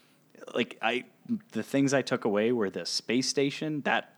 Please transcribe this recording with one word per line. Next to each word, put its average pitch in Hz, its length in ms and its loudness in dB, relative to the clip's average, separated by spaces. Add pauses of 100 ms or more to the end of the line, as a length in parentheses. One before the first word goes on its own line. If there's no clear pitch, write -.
(540)
like, - 280 -2
I, 120 240 0 (480)
the 110 100 -2
things 139 300 2
I 135 100 4
took 123 220 -2
away 110 260 2
were 113 180 2
the 90 160 -6
space - 420 0
station 147 540 -2
that - 360 0